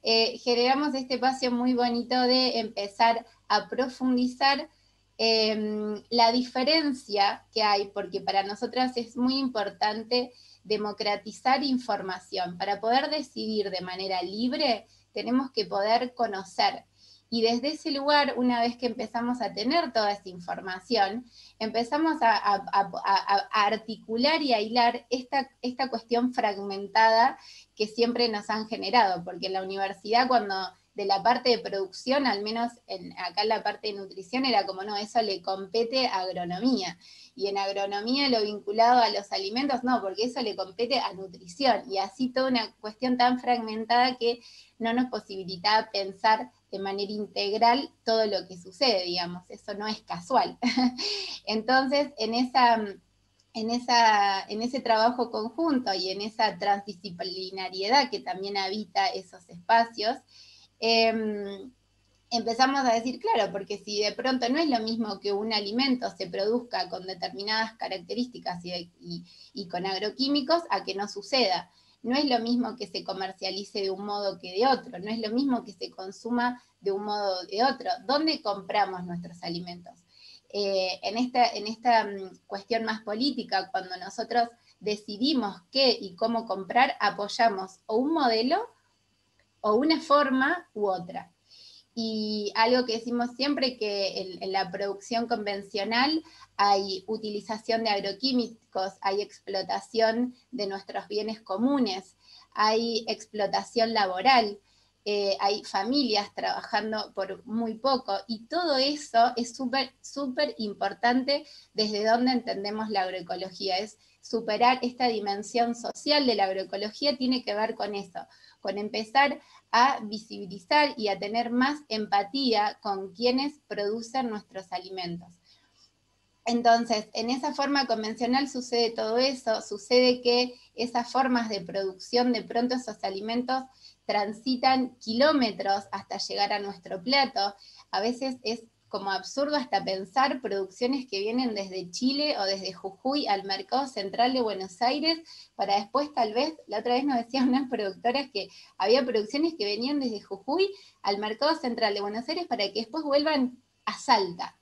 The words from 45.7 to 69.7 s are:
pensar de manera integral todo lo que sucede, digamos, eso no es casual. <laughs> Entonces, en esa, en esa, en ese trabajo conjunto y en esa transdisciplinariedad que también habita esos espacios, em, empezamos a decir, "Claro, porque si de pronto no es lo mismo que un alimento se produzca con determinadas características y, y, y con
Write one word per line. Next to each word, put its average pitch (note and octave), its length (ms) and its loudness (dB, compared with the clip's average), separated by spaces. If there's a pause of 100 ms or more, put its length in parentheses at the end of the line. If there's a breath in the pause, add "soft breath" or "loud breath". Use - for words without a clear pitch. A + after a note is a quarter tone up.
pensar G3+ 600 0 (180 soft breath)
de F#3+ 100 -8
manera G3 320 -4
integral G#3+ 800 2 (120)
todo A3+ 220 2
lo F#3+ 220 -2
que F3+ 100 -16
sucede, F#3+ 480 0
digamos, F3 440 -4
eso - 260 -12
no G#3 120 -6
es G#3+ 140 -6
casual. F#3 600 -2
<laughs> F#4 840 -2
Entonces, C4 720 2
en A3 160 -2
esa, B3 420 6 (800)
en A3+ 180 -4
esa, A3 800 4
en G#3+ 120 -4
ese B3 200 -2
trabajo A#3 500 2
conjunto B3 600 0
y F#3 160 -2
en G3 120 -6
esa G#3 360 -2
transdisciplinariedad F#3+ 1500 -2
que G3+ 100 -6
también F#3+ 380 -6
habita G3 500 -2
esos - 420 -8
espacios, A3+ 680 0 (600 loud breath)
em, A3 920 2 (600)
empezamos A#3+ 540 2
a A#3 80 4
decir, A#3 260 -2
"Claro, A3+ 320 2
porque G3 280 -6
si G#3 220 -4
de G#3 120 2
pronto B3+ 360 -2
no C#4+ 100 2
es E4 100 2
lo A#3+ 100 2
mismo A3 400 -4
que G3+ 140 -2
un G#3+ 200 -2
alimento B3 600 0
se F#3 120 -8
produzca G3 640 -2
con F#3 180 -10
determinadas F#3+ 640 -4
características F#3 920 -6
y, F3 280 -10 (100)
y, E3+ 220 -12 (300 loud breath)
y G3 140 -10
con - 180 -6